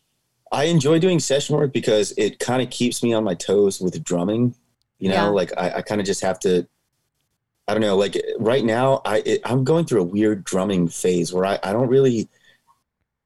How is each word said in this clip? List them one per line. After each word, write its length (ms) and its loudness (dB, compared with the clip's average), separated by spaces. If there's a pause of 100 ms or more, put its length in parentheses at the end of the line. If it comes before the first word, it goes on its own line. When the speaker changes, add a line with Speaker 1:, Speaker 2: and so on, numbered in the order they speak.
(520)
Speaker 1:
I 120 0
enjoy 360 4
doing 180 2
session 380 0
work 160 0
because 440 2
it 220 -2
kinda 280 -2
keeps 360 -2
me 100 2
on 120 0
my 100 -2
toes 460 0
with 240 -4
drumming. 500 0 (440)
You 100 -2
know, 60 2
Speaker 2:
Yeah. 140 2
Speaker 1:
like, 280 0
I, 220 -2
I 40 -6
kinda 220 -4
just 180 -4
have 180 -2
to, 260 0 (1000)
I 80 -2
don't 60 0
know, 160 2
like, 240 0 (180)
right 260 2
now, 400 2
I, 200 0
it, 200 0
I'm 200 0
going 220 2
through 160 2
a 20 0
weird 400 0
drumming 440 0
phase 440 -2
where 120 0
I, 180 0
I 100 -4
don't 160 0
really 400 2 (960)